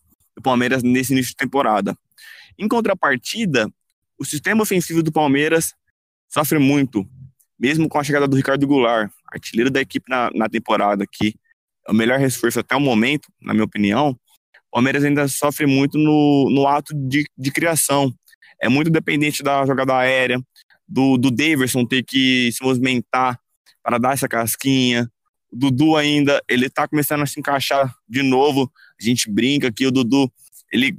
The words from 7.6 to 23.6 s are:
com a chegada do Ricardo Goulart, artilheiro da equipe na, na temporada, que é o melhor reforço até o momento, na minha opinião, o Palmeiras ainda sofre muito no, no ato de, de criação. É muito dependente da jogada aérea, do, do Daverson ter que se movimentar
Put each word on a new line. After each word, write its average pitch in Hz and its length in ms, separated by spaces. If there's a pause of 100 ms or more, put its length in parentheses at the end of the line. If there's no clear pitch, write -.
com - 100
a 147 60
chegada 143 240
do 135 80
Ricardo 139 300
Goulart, 120 460 (200)
artilheiro - 380
da 135 100
equipe - 300
na, 123 240
na 110 140
temporada, 104 640
que 107 240 (520)
é - 60
o - 20
melhor 113 240
reforço 123 420
até 127 160
o 135 40
momento, 131 480 (120)
na - 120
minha 107 120
opinião, 104 460
o - 600
Palmeiras 135 320
ainda 143 260
sofre 147 380
muito 139 320
no, 147 520
no 139 160
ato 143 280
de, 143 300 (120)
de 131 140
criação. 139 640 (480)
É - 80
muito 147 220
dependente 156 520
da 139 220
jogada 131 320
aérea, 127 440 (460)
do, 135 300
do 131 140
Daverson 127 540
ter 127 200
que 127 480
se - 100
movimentar 127 800 (420)